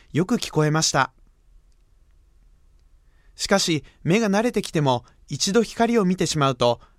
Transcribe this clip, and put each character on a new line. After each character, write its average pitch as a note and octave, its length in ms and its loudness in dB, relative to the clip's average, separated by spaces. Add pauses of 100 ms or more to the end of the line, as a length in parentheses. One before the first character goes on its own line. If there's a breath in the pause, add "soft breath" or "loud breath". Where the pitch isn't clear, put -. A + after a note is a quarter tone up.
(120)
よ D#3+ 120 0
く G#3 120 0
聞 - 160 -8
こ D3+ 120 0
え D3+ 60 0
ま D#3+ 120 0
し - 100 -2
た。 C3+ 200 0 (2250)
し - 140 -10
か G3 100 4
し、 D#3+ 260 -2 (200 soft breath)
目 F3+ 160 2
が G#3+ 100 0
慣 G3+ 120 2
れ A#3+ 100 -2
て G3+ 100 -2
き - 80 -14
て E3 100 -2
も、 C3 240 0 (240 soft breath)
一 E3+ 240 -4
度 A3+ 100 4
光 A#3 360 -2
を G3+ 60 2
見 F3+ 120 0
て F3 100 -2
し - 120 -4
ま C#3 120 2
う C3 40 -4
と、 A#2+ 260 0 (180 soft breath)